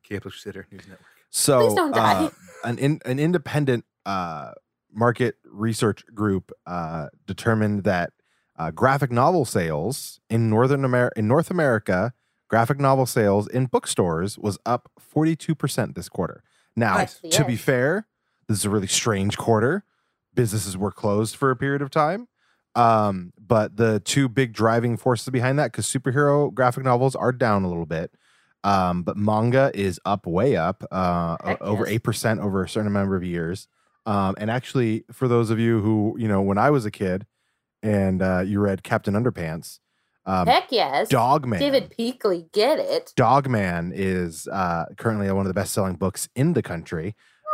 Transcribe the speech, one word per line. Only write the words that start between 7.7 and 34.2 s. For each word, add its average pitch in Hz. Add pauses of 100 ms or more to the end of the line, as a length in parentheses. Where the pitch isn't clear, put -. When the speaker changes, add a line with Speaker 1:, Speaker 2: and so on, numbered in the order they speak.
Speaker 2:
that, 87 (440)
uh, 82
graphic 131
novel 139
sales 85 (100)
in 117
Northern 131
Amer-, 123
in 110
North 147
America, 117 (360)
graphic 117
novel 135
sales 104
in 127
bookstores 92
was 101
up 120
forty-two 160
percent 123
this 87
quarter. - (320)
Now, 113
Speaker 1:
Nice. - (140)
Speaker 2:
to 156
be 123
Speaker 3:
Yes. 104
Speaker 2:
fair, 143 (400)
this 107
is 92
a 104
really 98
strange 101
quarter. 117 (500)
Businesses 98
were 95
closed 107
for 135
a 123
period 139
of 139
time. 165 (480)
Um, 107
but 107
the 110
two 135
big 120
driving 113
forces 120
behind 131
that, 135
'cause -
superhero 143
graphic 127
novels 131
are 120
down 113
a 92
little 85
bit, 78 (520)
um, 90
but 87
manga 113
is 95
up, 101
way 90
up, 85
uh, 87
o-, -
Speaker 3:
Heck -
Speaker 2:
over 104
Speaker 3:
yes. 104
Speaker 2:
eight 113
percent 113
over 98
a 82
certain 107
number 98
of 90
years. 85 (380)
Um, 98